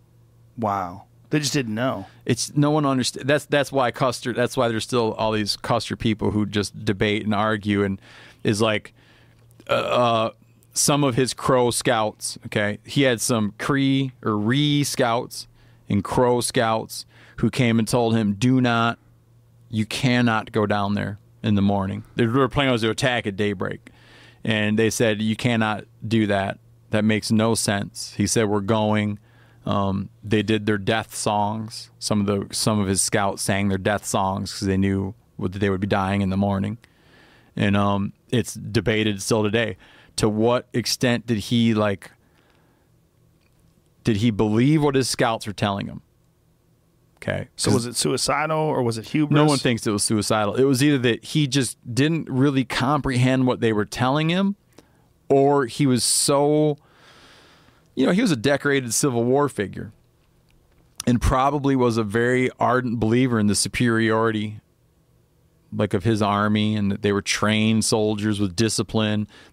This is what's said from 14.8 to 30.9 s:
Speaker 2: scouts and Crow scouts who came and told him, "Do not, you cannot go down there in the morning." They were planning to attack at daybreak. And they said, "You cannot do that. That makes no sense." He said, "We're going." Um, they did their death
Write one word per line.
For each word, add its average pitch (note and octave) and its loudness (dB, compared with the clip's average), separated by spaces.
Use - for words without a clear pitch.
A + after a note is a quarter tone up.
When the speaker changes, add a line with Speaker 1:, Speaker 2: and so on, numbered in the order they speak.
Speaker 2:
scouts A#2+ -4
and G#2 0
Crow B2 2
scouts A2+ -2
who A2+ 0
came A#2 2
and A2 0
told A#2 2
him, G#2 2
"Do B2+ 2
not, A#2 0
you A2 -2
cannot A#2+ 0
go G#2+ 0
down G2+ -2
there G2+ -4
in G#2+ 2
the G2 2
morning." G2+ 0
They A#2+ 0
were B2+ 2
planning C3+ 0
to A2 0
attack A#2+ -2
at G2 -4
daybreak. G2+ -4
And G#2+ 0
they A2 2
said, G#2+ 0
"You A2 -2
cannot A2 -2
do A2 2
that. G2 -2
That G#2+ 0
makes G#2+ 0
no A2 2
sense." - -4
He G2+ 0
said, A2+ 2
"We're G#2 0
going." G#2+ 0
Um, G2 -2
they G#2+ 0
did G#2 0
their G#2+ 0
death G#2 -4